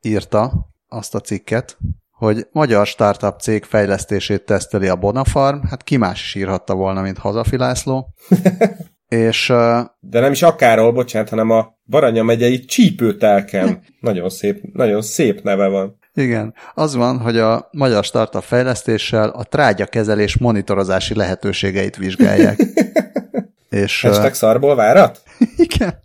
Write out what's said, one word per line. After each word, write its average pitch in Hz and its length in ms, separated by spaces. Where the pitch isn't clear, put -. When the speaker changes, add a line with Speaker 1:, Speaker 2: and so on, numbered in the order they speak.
Speaker 1:
írta 107 640
azt - 280
a 107 40
cikket, - 580
hogy 110 400
magyar 117 340
startup 101 540
cég 107 240
fejlesztését 101 840
teszteli 98 420
a 92 80
Bonafarm. 135 640
Hát - 140
ki 143 140
más 101 260
is - 120
írhatta 95 400
volna, 95 260
mint 95 160
Hazafi 113 400
László. 131 480
Speaker 2:
<laughs> - 540
Speaker 1:
És, 113 420
ö, 117 300
Speaker 2:
De - 200
nem 135 120
is 135 100
akárhol, 120 500
bocsánat, 120 380
hanem 113 200
a 113 180
Baranya 117 340
megyei 120 360
csípőtelkem. 101 1200
Speaker 1:
<laughs> - 100
Speaker 2:
Nagyon 92 300
szép, 101 320
nagyon 107 280
szép - 420
neve 101 240
van. 98 300
Speaker 1:
Igen. 117 400
Az 151 220
van, 123 240
hogy 113 180
a 113 340
magyar 127 320
startup 110 400
fejlesztéssel 117 840
a - 140
trágyakezelés 104 960
monitorozási 98 760
lehetőségeit 98 800
vizsgálják. 101 640
Speaker 2:
<laughs> 254 60
Speaker 1:
És, - 320
Speaker 2:
Hashtag 107 320
szarból 135 420
várat? 127 460
Speaker 1:
<laughs> - 180
Igen. 254 360